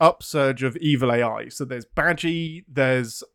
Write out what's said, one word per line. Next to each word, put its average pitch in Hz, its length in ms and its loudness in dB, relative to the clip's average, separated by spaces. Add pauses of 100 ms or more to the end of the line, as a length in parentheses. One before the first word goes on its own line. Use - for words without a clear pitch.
upsurge 139 640 2
of 131 160 -2
evil 135 340 2
A 120 100 2
I. 113 260 -4
So 131 160 -10
there's 123 200 -10
Badgie, 165 840 -2
there's, 127 540 0 (120)